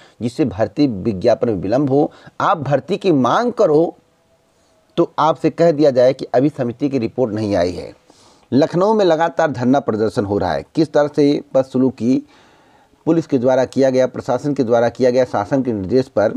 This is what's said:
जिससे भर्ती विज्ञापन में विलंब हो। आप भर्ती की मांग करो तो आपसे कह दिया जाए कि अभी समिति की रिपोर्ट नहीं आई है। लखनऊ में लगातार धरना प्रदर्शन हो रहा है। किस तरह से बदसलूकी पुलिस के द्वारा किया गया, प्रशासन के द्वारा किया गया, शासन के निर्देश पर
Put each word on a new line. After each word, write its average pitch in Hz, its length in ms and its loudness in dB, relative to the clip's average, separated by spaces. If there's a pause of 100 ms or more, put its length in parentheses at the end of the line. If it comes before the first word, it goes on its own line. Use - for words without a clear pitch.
(200)
जिससे 123 260 -4
भर्ती 110 400 0
विज्ञापन 107 640 -2
में 110 80 -2
विलंब 117 340 -2
हो। 143 200 2 (300)
आप 175 200 0
भर्ती 143 360 -2
की 196 160 0
मांग 151 400 0
करो 165 420 2 (1000)
तो 170 220 0
आपसे 156 320 0
कह 170 220 2
दिया 147 180 2
जाए 127 220 4
कि - 140 -10
अभी 131 240 0
समिति 123 380 -6
की 135 100 -4
रिपोर्ट 113 360 -2
नहीं 107 220 -2
आई 87 160 0
है। 85 200 -14 (600)
लखनऊ 165 420 2
में 208 100 2
लगातार 165 460 0
धरना 127 300 0
प्रदर्शन 110 440 -2
हो 101 140 -2
रहा 90 140 -2
है। 69 120 -4 (100)
किस 156 180 0
तरह 147 160 2
से 143 340 0 (120)
बदसलूकी 131 680 0 (840)
पुलिस 165 200 0
के 139 120 0
द्वारा 127 260 2
किया 131 260 0
गया, 127 160 2
प्रशासन 123 480 -6
के 135 100 -2
द्वारा 117 240 2
किया 123 220 0
गया, 127 140 2
शासन 123 380 -2
के 123 100 -4
निर्देश 107 360 -2
पर 107 280 0